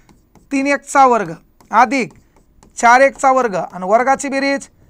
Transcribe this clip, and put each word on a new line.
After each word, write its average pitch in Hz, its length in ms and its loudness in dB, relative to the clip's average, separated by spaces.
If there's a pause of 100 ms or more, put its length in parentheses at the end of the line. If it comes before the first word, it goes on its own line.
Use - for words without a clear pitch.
(520)
तीन 277 160 -2
एकचा 269 380 0
वर्ग 208 280 0 (380)
अधिक 226 420 0 (640)
चार 240 240 4
एकचा 269 300 0
वर्ग 247 240 -2
आणि 180 300 -10
वर्गाची 254 440 0
बेरीज 277 380 -4 (220)